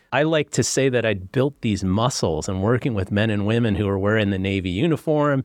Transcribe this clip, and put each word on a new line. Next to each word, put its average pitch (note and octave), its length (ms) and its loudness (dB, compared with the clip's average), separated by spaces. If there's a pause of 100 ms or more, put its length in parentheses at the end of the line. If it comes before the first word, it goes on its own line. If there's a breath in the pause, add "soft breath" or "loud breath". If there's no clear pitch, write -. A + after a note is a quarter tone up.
(120 soft breath)
I C3+ 100 2
like D#3 280 0
to C3 120 0
say C3+ 260 0
that B2 160 0
I'd G2 280 -2
built C3+ 280 -2
these G#2+ 220 -2
muscles F#2+ 640 0
and F#2+ 140 -4
working A#2+ 320 0
with F#2+ 160 -4
men G#2+ 180 2
and G#2 160 -2
women A2+ 300 2
who G#2 140 0
are G2 100 0
wearing G#2 320 2
the F#2+ 80 -2
Navy F#2+ 320 -2
uniform D3 760 0